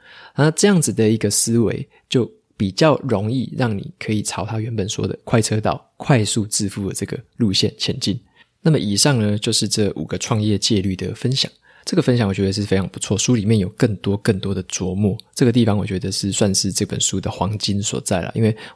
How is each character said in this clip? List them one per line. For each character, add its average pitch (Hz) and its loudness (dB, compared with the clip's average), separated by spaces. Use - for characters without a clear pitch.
那 151 4
这 - 2
样 190 6
子 117 0
的 107 4
一 113 4
个 104 0
思 117 2
维， 113 0
就 123 2
比 98 0
较 151 4
容 107 0
易 131 -2
让 117 0
你 - -8
可 - -4
以 104 0
朝 - -6
他 110 -4
原 113 -4
本 101 -2
说 104 -4
的 - -6
快 - 2
车 107 0
道 92 -2
快 123 2
速 101 -2
致 104 -2
富 98 -6
的 - -6
这 - -6
个 - -8
路 110 2
线 101 0
前 - -4
进。 104 -2
那 165 2
么 151 4
以 101 -2
上 135 2
呢， 104 2
就 110 -2
是 107 0
这 101 0
五 78 -8
个 - -6
创 107 -2
业 104 2
戒 107 2
律 95 0
的 95 -6
分 127 -2
享。 - -2
这 - -6
个 180 4
分 247 4
享 104 2
我 - 0
觉 95 0
得 95 2
是 104 -2
非 - 2
常 - 0
不 - -14
错， - -2
书 - 2
里 107 2
面 110 4
有 92 2
更 113 0
多 101 -2
更 98 0
多 98 -4
的 92 -4
琢 92 -4
磨， 101 0
这 - 0
个 120 6
地 117 4
方 104 2
我 98 0
觉 95 -4
得 98 -6
是 101 -2
算 98 2
是 95 0
这 98 -2
本 - -4
书 - -2
的 107 -4
黄 104 -2
金 101 -2
所 80 -4
在 90 0
啦。 - -6
因 113 2
为 110 2